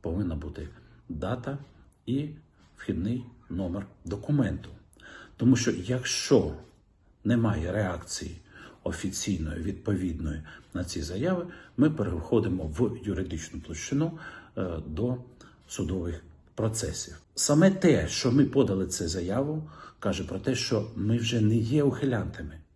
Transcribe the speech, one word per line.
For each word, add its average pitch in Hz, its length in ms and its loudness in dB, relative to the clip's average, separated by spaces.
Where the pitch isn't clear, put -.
повинна 85 340 -2
бути 78 340 -8
дата 117 480 -4
і 143 240 -2
вхідний 107 480 -2
номер 92 360 -4
документу. 101 640 0
Тому 123 180 8
що - 160 2
якщо 104 840 2
немає 107 480 2
реакції 90 720 -4
офіційної, 82 800 -2
відповідної 80 800 -2
на 85 100 -2
ці 85 180 -6
заяви, 156 460 -2
ми 151 120 8
переходимо 92 760 0
в 92 400 0
юридичну 85 560 -4
площину, 139 600 -2
е, 92 100 -2
до 117 300 -2
судових 85 560 -4
процесів. - 680 -4
Саме 165 360 6
те, 123 360 4
що - 240 0
ми 139 140 8
подали 98 420 2
цю 87 200 -4
заяву, 117 600 -2
каже 98 240 -2
про 95 160 -6
те, 123 160 0
що 107 400 0
ми 107 220 2
вже 117 240 2
не 107 140 6
є 120 280 4
ухилянтами. 110 760 -2